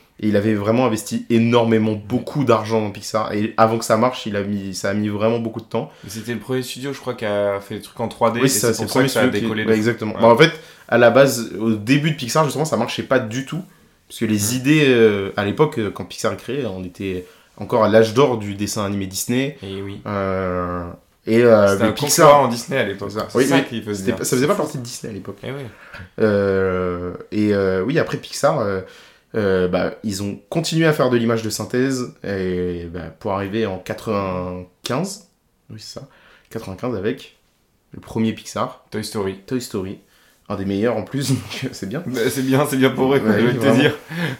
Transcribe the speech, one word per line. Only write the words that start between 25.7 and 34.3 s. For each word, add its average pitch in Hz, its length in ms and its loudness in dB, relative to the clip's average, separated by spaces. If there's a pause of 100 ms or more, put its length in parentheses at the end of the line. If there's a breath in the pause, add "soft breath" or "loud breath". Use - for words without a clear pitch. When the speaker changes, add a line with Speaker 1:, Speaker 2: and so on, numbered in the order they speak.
Speaker 1:
Euh... 95 920 0 (180)
et, 104 220 2
euh, 95 280 2
oui, 139 160 0
après 135 200 -2
Pixar, 147 400 -2
euh, 98 240 -2 (540 loud breath)
euh, 95 320 2
bah, 90 340 -2
ils 101 220 -4
ont 101 240 -6
continué 160 380 0
à 156 60 4
faire 143 160 2
de 123 80 4
l'image 113 260 0
de 107 80 -4
synthèse 123 640 -2 (100)
et, 90 680 -4
bah, 82 280 -12
pour 107 120 -6
arriver 101 320 -2
en 95 140 -4
quatre-vingt-quinze, 98 1500 -6 (420)